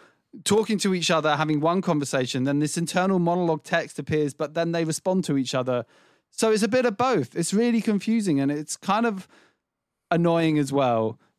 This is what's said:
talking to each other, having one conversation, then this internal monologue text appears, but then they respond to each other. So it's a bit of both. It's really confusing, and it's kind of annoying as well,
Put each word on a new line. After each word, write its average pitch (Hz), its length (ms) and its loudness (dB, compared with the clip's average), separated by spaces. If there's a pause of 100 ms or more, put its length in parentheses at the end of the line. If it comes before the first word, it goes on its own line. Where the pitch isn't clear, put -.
(440)
talking 214 340 2
to 190 160 0
each 175 160 0
other, 151 260 2
having 151 240 0
one 175 220 2
conversation, 139 600 -2
then 143 160 0
this 151 180 -2
internal 180 400 0
monologue 170 460 0
text 165 340 -4
appears, 147 340 -2
but 156 220 -8
then 170 180 -2
they 170 120 0
respond 185 400 0
to 139 120 0
each 131 180 -2
other. 123 300 -2 (460)
So 220 220 2
it's 214 100 2
a 226 60 2
bit 247 180 2
of 208 100 -2
both. 226 400 0
It's 170 160 -4
really 226 300 2
confusing, 202 580 0
and 139 100 0
it's 151 260 -6
kind 220 300 0
of 196 220 -6 (840)
annoying 165 480 2
as 139 140 -2
well, 117 460 0 (200)